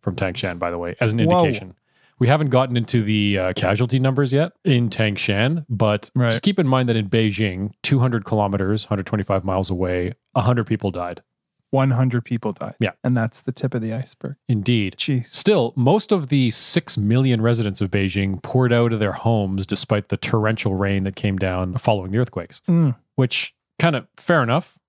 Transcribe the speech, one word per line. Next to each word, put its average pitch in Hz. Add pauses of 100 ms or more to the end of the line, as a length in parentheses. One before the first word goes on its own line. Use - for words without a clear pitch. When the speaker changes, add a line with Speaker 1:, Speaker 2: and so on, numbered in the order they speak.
Speaker 1:
from 90
Tangshan, 90
by 87
the 87
way, 87
as 113
an 117
Speaker 2:
Whoa. 170
Speaker 1:
indication. 110 (440)
We 123
haven't 151
gotten 127
into 117
the, 104
uh, 92
casualty 110
numbers 131
yet 151 (120)
in 120
Tangshan, 110
but 107
Speaker 2:
Right. 123
Speaker 1:
just 113
keep 202
in 160
mind 131
that 117
in 104
Beijing, 104 (100)
two 139
hundred 120
kilometers, 101
hundred 95
twenty-five 95
miles 95
away, 90 (200)
a 127
hundred 120
people 104
died. 87 (480)
Speaker 2:
One 135
hundred 123
people 110
died. -
Speaker 1:
Yeah. 95 (100)
Speaker 2:
And 127
that's 113
the -
tip -
of 117
the 110
iceberg. 131 (120)
Speaker 1:
Indeed. 107
Speaker 2:
Jeez. 127
Speaker 1:
Still, 147
most 143
of 160
the 131
six -
million 117
residents 113
of 98
Beijing 98
poured 127
out 117
of 107
their 104
homes 98
despite -
the 98
torrential 107
rain 98
that 95
came 98
down 92
following 95
the 107
earthquakes, -
Speaker 2:
Mm. 165 (220)
Speaker 1:
which - (280)
kind 160
of 113 (100)
fair 165
enough 123 (100)